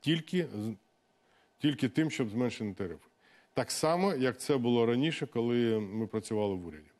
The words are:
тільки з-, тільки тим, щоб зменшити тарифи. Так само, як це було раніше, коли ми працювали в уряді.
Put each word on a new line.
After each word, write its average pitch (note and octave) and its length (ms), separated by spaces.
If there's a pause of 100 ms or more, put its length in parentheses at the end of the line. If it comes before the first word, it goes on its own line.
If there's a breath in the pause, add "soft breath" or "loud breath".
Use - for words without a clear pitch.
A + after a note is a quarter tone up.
тільки E3 440
з-, G#2+ 280 (840 soft breath)
тільки C3+ 300
тим, D#3 220
щоб C3 180
зменшити A2+ 440
тарифи. F2 360 (460 soft breath)
Так B2 160
само, F3 440
як B2+ 260
це D3 160
було A#2+ 300
раніше, C#3 400
коли A#2 540
ми G#2+ 260
працювали G#2 480
в F2+ 120
уряді. D2+ 340